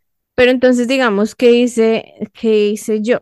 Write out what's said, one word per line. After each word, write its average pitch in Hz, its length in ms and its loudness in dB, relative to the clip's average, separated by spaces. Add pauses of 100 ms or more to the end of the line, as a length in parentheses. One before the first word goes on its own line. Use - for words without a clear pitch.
(360)
Pero 247 160 2
entonces, 247 360 0
digamos, 226 460 -2
¿qué 240 180 2
hice, 226 800 -2
qué 214 340 0
hice 214 340 -4
yo? 226 200 -2